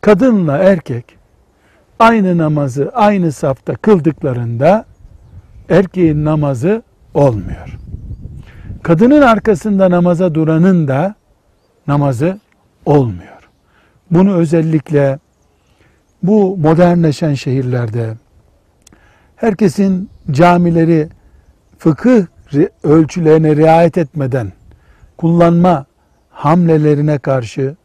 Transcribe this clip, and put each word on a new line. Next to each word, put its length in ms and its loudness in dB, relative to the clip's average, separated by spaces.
Kadınla 560 2
erkek 480 0
aynı 380 2
namazı 560 -2
aynı 380 0
safta 440 -6
kıldıklarında 1080 0
erkeğin 560 0
namazı 580 -2
olmuyor. 640 -2
Kadının 380 4
arkasında 720 0
namaza 440 0
duranın 520 2
da 280 -4
namazı 520 -2
olmuyor. 640 -2
Bunu 240 2
özellikle 840 -2
bu 340 0
modernleşen 760 2
şehirlerde 800 -6
herkesin 720 -2
camileri 800 2
fıkıh 480 2
ri-, 180 0
ölçülerine 720 2
riayet 420 2
etmeden 560 -6
kullanma 680 2
hamlelerine 880 0
karşı 680 -6